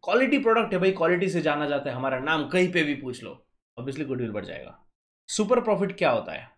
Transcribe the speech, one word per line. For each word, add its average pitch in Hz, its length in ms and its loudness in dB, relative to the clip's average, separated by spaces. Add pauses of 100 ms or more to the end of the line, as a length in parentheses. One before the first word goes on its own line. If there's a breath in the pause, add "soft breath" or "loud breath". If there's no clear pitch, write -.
Quality 254 340 4
product 226 360 2
है 185 60 2
भाई, 190 120 4
quality 180 380 2
से 165 120 0
जाना 147 240 0
जाता 143 240 -2
है 120 60 -6
हमारा 131 240 -2
नाम, 151 300 0
कहीं 180 240 2
पे 170 100 2
भी 147 180 0
पूछ 127 220 -10
लो, 98 100 -12 (440)
obviously 135 300 -6
goodwill 123 240 -4
बढ़ 101 140 -6
जाएगा। - 260 -12 (580)
Super 233 340 0
profit 196 340 0
क्या 156 140 4
होता 107 200 -2
है? - 260 -12